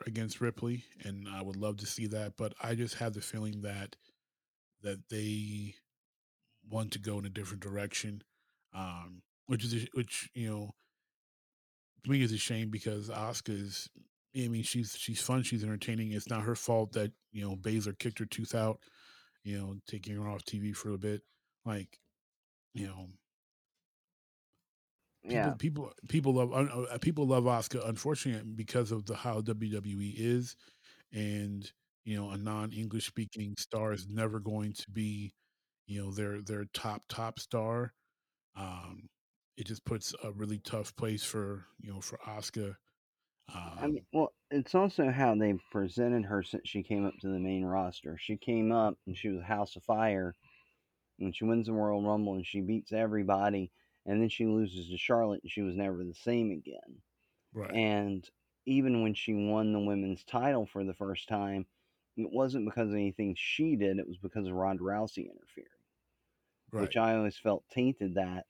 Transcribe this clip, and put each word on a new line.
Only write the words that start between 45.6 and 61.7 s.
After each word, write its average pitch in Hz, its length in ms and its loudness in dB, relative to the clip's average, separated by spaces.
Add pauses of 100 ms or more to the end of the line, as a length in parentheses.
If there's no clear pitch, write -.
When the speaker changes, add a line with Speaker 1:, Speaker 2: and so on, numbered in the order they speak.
Speaker 2:
presented 113 540 2
her 101 160 2
since - 280 -4
she 98 140 -2
came 101 220 2
up - 140 -2
to 98 80 -6
the 95 120 2
main 95 260 2
roster. 90 520 -2
She 107 200 -4
came 113 340 4
up 113 340 6
and 90 120 -4
she 110 100 -4
was 92 140 0
a 87 40 -10
house 104 300 0
of 90 80 -14
fire, 104 520 4 (840)
and 95 160 0
she - 80 -4
wins 113 240 4
the 113 60 0
Royal 104 280 4
Rumble 104 340 4
and 92 100 -2
she 101 160 -2
beats 107 320 0
everybody, 101 800 4 (340)
and 101 160 4
then 113 80 6
she 113 160 0
loses 98 440 2
to 90 80 -4
Charlotte 113 460 2
and - 80 -10
she 104 100 -2
was 92 140 0
never 95 300 -2
the 87 80 -6
same 117 380 2
again. 73 500 -10 (520)
Speaker 1:
Right. 101 200 -6
Speaker 2:
And 101 520 2 (400)
even 131 380 6
when 107 120 4
she - 180 0
won 104 400 4
the 104 60 4
women's 98 440 2
title 123 420 2
for 98 200 -4
the 95 80 -2
first 98 340 -4
time, 101 380 0 (500)